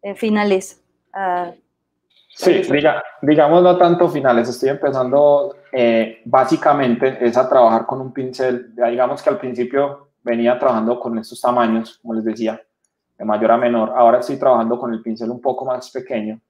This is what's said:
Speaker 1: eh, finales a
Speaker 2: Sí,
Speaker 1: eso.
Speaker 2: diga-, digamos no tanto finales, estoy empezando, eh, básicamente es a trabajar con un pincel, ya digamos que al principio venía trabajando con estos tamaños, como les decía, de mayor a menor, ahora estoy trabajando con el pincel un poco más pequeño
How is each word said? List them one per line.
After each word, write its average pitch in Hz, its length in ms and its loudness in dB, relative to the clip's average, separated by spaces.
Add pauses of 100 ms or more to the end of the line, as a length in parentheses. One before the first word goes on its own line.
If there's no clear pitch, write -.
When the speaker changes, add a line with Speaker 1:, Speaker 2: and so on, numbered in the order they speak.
Speaker 1:
eh, 202 120 -10
finales 208 640 -2 (320)
a 180 380 -4 (760)
Speaker 2:
Sí, - 300 0
Speaker 1:
eso. - 140 -2
Speaker 2:
diga-, 147 300 0 (180)
digamos 151 400 4
no 180 160 6
tanto 170 320 4
finales, 127 400 0
estoy 131 200 -2
empezando, 143 880 2 (160)
eh, 117 540 0
básicamente 131 1000 0
es 117 100 0
a 127 120 2
trabajar 113 380 4
con 131 140 -8
un 131 120 -12
pincel, 127 640 -6
ya 120 100 0
digamos 120 340 -2
que 151 100 0
al 135 100 -4
principio 131 680 -4 (120)
venía 120 380 0
trabajando 120 400 0
con 117 180 -6
estos 110 220 -14
tamaños, 113 600 -2
como 117 140 -10
les 110 100 -6
decía, 110 380 -6 (560)
de - 60 -14
mayor 107 260 0
a 117 60 6
menor, 120 400 0
ahora 123 240 4
estoy 139 160 -8
trabajando 120 420 0
con 120 140 -6
el 110 100 -8
pincel 113 260 -8
un 123 120 -8
poco 131 240 -4
más 127 260 -8
pequeño 113 600 -8